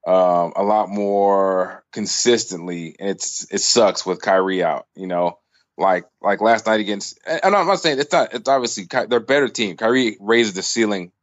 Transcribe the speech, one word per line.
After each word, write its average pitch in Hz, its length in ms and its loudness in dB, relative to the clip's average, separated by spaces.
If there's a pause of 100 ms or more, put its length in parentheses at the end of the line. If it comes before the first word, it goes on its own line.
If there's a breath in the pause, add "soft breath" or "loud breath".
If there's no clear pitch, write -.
um, 90 500 2
a 95 60 -2
lot 104 280 0
more 98 1000 0
consistently. 90 1080 -2
It's, - 520 -8
it 98 100 -4
sucks 107 440 2
with 90 160 -4
Kyrie 95 420 0
out, 78 220 -2 (100)
you 92 120 -12
know, 87 320 -2 (360)
like, 90 300 0 (160)
like 101 200 0
last 110 260 2
night 110 140 2
against, 101 440 -8
and 190 300 0
I'm 190 100 2
not 185 140 0
saying 151 180 0
it's 147 160 -4
not, 139 220 0
it's 120 120 -6
obviously 123 380 -2
Ky-, 117 240 -2
they're 123 80 2
a 117 40 2
better 135 260 2
team. 104 280 -4
Kyrie 117 440 0
raises 110 340 2
the 92 80 -6
ceiling 101 500 -2 (120)